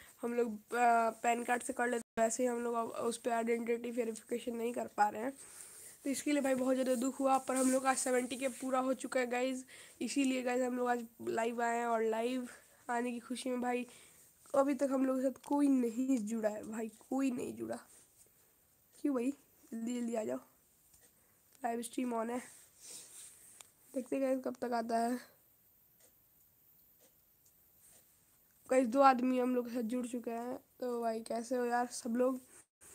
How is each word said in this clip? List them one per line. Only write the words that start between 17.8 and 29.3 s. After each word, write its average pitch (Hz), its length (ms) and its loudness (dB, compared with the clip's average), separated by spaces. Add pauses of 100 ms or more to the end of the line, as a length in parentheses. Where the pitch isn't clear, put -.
क्यों 285 140 0
भाई, 247 160 -2 (420)
जल्दी 233 260 -6
जल्दी 233 160 -4
आ 220 80 -2
जाओ, 247 140 -2 (1200)
लाइव 240 200 -2
स्ट्रीम 240 340 -4
on 226 140 -2
है, 247 100 -4 (1500)
देखते 262 220 -2
हैं 269 100 0
गाइस 262 200 0
कब 254 160 -4
तक 247 120 -2
आता 233 240 0
है। 240 220 0 (3500)
गाइस, 262 180 4
दो 262 140 4
आदमी 254 380 6